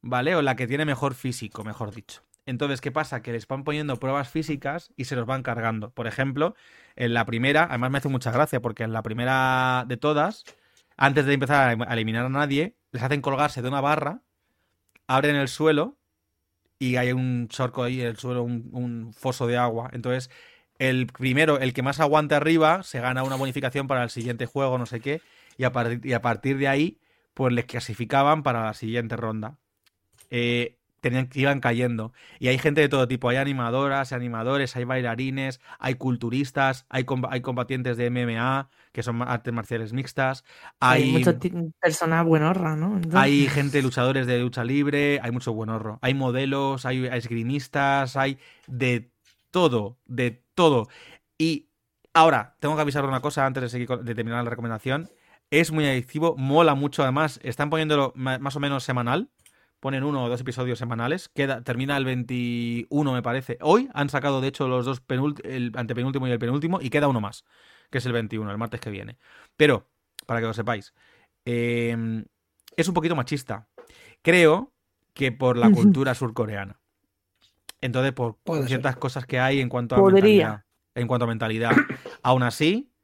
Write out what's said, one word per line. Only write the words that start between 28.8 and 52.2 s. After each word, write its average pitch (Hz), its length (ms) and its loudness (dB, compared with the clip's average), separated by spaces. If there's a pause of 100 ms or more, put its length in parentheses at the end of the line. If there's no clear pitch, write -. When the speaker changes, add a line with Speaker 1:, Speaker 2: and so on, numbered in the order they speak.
Speaker 1:
ronda. 110 420 -8 (760)
Eh, 120 460 -2 (240)
tenían, 127 340 0
iban 139 240 2
cayendo. 120 540 -2 (260)
Y 123 80 -2
hay 131 100 4
gente 147 240 4
de 143 80 6
todo 131 180 2
tipo: 123 220 -2
hay 127 80 2
animadoras, 135 760 -2
animadores, 123 640 -4
hay 123 100 -4
bailarines, 131 760 -4 (180)
hay 131 160 -2
culturistas, 131 920 -2
hay 131 160 -2
comba-, 127 260 -2
hay 127 100 -2
combatientes 127 540 -4
de 120 120 -2
M 123 160 -2
M 117 160 -2
A, 131 300 -2 (220)
que 120 120 -8
son 117 140 -4
ma-, 120 80 -2
artes 123 280 -4
marciales 113 400 -6
mixtas, 131 500 -2 (360)
Speaker 2:
Hay 131 240 6
Speaker 1:
hay 131 80 4
Speaker 2:
mucho 127 260 4
ti-, 180 160 -4 (260)
persona 165 440 2
buenorra, 160 520 4
¿no? 180 200 -2
Entonces 170 240 2
Speaker 1:
hay 143 280 6
gente, 139 360 2
luchadores 131 420 0
de 123 140 2
lucha 120 240 -2
libre, 143 580 2
hay 120 100 -4
mucho 120 220 -4
buenorro, 110 480 -6
hay 131 140 2
modelos, 135 720 0
hay, 127 200 -2
hay 123 120 -2
esgrimistas, 135 1000 -2
hay 135 220 -2 (280)
de 123 440 -2 (400)
todo, 123 540 2
de 120 380 -4 (120)
todo. 143 320 6 (500)
Y 160 320 0 (440)
ahora, 160 460 4